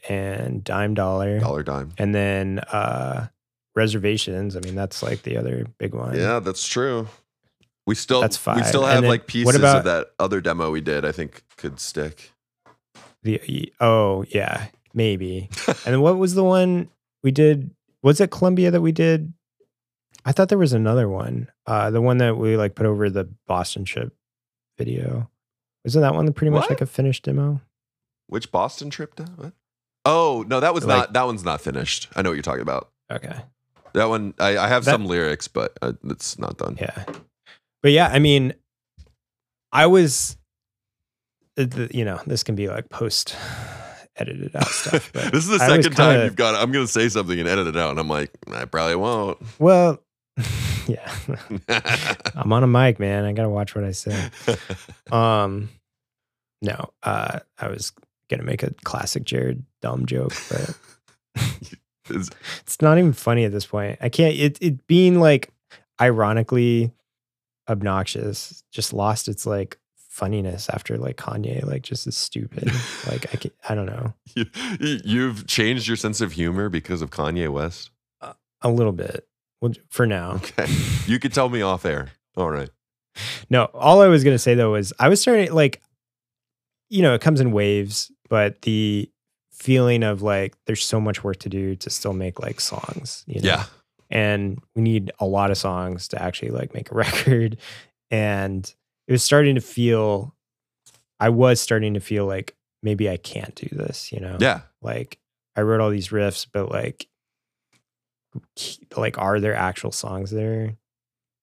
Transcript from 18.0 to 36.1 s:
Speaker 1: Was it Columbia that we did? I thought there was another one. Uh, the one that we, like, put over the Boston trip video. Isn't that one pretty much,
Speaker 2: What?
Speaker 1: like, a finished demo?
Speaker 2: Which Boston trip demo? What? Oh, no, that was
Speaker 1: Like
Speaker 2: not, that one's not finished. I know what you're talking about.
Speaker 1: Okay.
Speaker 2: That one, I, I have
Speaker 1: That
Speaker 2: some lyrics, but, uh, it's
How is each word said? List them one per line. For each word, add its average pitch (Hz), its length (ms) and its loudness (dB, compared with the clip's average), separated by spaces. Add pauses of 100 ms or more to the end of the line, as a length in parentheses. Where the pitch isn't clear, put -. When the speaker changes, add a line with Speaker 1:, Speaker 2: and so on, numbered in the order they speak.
Speaker 1:
Was 147 200 6
it 196 80 2
Columbia 185 400 2
that 175 100 4
we 165 120 2
did? 160 420 2 (880)
I 135 80 2
thought 190 160 4
there 202 100 4
was 160 140 4
another 113 360 2
one. 117 400 -6 (180)
Uh, 107 240 0
the 113 100 2
one 123 180 4
that 117 180 4
we, 110 200 2
like, 104 180 0
put 110 120 0
over 104 240 2
the 95 180 -2 (180)
Boston 92 380 -4
trip - 280 -8 (680)
video. - 520 -6 (540)
Isn't 143 180 2
that 139 120 4
one 156 180 2
pretty 151 180 0
much, 147 120 4
Speaker 2:
What? 403 80 0
Speaker 1:
like, 139 100 -2
a 135 60 -4
finished 135 380 -2
demo? 143 360 -2 (680)
Speaker 2:
Which - 240 -8
Boston 131 400 -4
trip 151 240 -14
demo? 165 220 -14
What? 165 160 -16 (520)
Oh, 147 440 4
no, 131 100 0
that 160 160 2
was 160 100 -2
Speaker 1:
Like 127 140 4
Speaker 2:
not, 123 140 0
that 123 140 2
one's 107 180 -4
not 78 160 -2
finished. - 560 -6
I - 60 0
know 92 80 0
what 80 40 -2
you're 73 80 -8
talking 65 200 -4
about. 65 260 -6 (240)
Speaker 1:
Okay. 60 240 -12 (560)
Speaker 2:
That 110 160 2
one, 107 320 -4
I, 98 180 2
I 92 100 2
have 123 160 2
Speaker 1:
That - 60 4
Speaker 2:
some 110 160 2
lyrics, 82 400 -2
but, - 340 -6
uh, 62 120 -4 (120)
it's - 360 -8